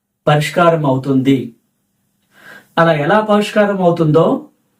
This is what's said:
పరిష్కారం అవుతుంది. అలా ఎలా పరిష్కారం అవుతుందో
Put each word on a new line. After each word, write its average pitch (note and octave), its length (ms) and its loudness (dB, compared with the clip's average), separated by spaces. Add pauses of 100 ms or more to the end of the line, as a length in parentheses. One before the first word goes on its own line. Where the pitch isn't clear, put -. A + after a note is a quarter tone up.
(280)
పరిష్కారం D#3 580 0
అవుతుంది. C3 680 -2 (1300)
అలా E3 140 2
ఎలా D#3 280 0
పరిష్కారం G#3 640 0
అవుతుందో E3 680 0 (320)